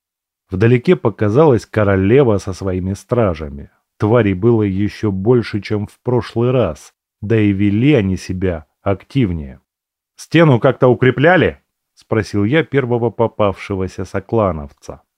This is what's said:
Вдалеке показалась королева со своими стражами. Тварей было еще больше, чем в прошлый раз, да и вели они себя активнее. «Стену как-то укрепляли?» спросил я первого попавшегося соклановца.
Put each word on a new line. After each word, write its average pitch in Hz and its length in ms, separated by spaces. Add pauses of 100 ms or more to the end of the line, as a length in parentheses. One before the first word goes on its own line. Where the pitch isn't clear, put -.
(500)
Вдалеке 120 460
показалась 113 680
королева 101 720
со 95 140
своими 92 420
стражами. 80 760 (260)
Тварей 107 380
было 110 280
еще 101 500
больше, 107 480
чем 101 260
в - 160
прошлый 120 480
раз, 110 420 (280)
да 107 180
и 104 140
вели 104 420
они 95 220
себя 90 500 (160)
активнее. 87 800 (560)
«Стену 151 420
как-то 131 300
укрепляли?» 127 720 (400)
спросил 104 440
я 147 200
первого 120 460
попавшегося 98 960
соклановца. 92 960 (160)